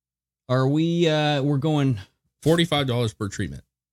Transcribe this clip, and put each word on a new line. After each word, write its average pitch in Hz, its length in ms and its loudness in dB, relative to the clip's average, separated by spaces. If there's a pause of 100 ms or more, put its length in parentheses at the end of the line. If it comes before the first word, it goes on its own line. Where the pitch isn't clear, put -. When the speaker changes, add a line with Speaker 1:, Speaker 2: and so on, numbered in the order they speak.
(480)
Speaker 1:
are 131 200 2
we, 165 400 2
uh, 151 340 0
we're 143 160 0
going 139 400 0 (440)
Speaker 2:
Forty-five 156 440 2
dollars 120 280 -2
per 104 140 -6
treatment. 69 360 -8 (280)